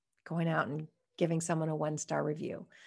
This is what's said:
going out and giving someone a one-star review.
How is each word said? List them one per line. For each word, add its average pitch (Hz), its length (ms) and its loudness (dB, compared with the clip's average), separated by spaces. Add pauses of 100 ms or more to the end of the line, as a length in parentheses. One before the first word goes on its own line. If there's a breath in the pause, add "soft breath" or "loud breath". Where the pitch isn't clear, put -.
(240)
going 165 220 0
out 160 220 2
and 156 180 -4 (300)
giving 165 240 4
someone 160 300 0
a 156 40 0
one-star 151 480 -2
review. 151 440 -4 (200 loud breath)